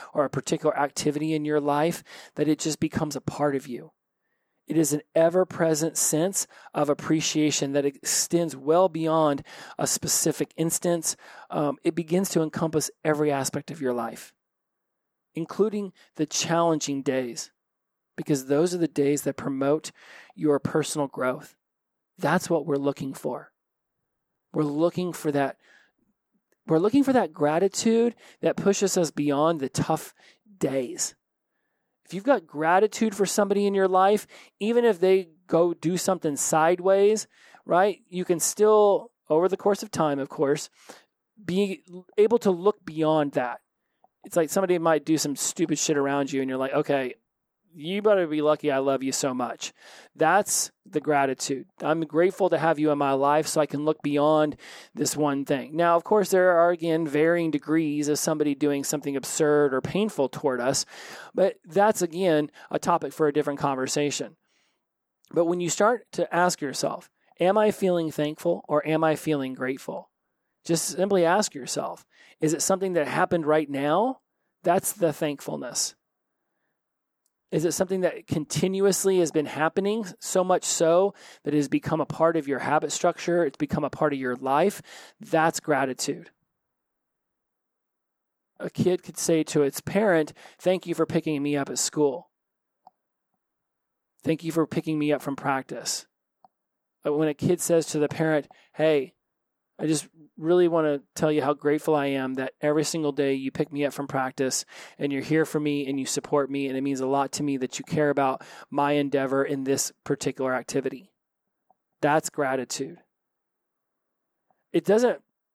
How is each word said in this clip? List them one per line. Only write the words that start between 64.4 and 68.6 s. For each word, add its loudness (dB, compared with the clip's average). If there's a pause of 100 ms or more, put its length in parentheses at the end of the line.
But 2
when 0
you -2
start 0
to -4
ask 0
yourself, -6 (300)
"Am 2
I 4
feeling 0
thankful -2